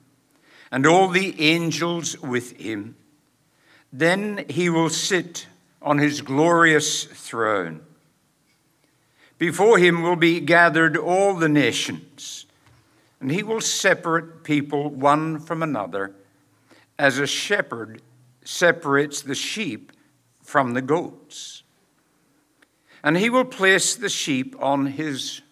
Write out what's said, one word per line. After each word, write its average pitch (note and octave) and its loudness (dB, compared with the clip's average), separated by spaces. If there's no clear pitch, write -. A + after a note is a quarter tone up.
and C3 0
all F#3 4
the F#3 -2
angels E3 -2
with B2 -6
him, G#2+ -10
then F#3+ -2
he F3 -2
will E3 2
sit - -4
on C#3+ 0
his D3 0
glorious D#3 2
throne. G2 -4
Before F#3 4
him F3 6
will E3+ 2
be E3 2
gathered D#3+ 4
all F#3 2
the E3 2
nations, - -2
and C3 -8
he F#3 -2
will A3 -4
separate E3+ -2
people D3 -2
one D3 0
from D#3+ -6
another, G2 -6
as C#3 2
a C#3 -2
shepherd A2+ -6
separates D3 0
the C3+ -8
sheep - -8
from B2+ -2
the C3 -2
goats. - -8
And D#3 2
he A3 2
will B3+ 2
place F#3+ 2
the G3+ -6
sheep C3+ -4
on C#3 0
his C#3 -8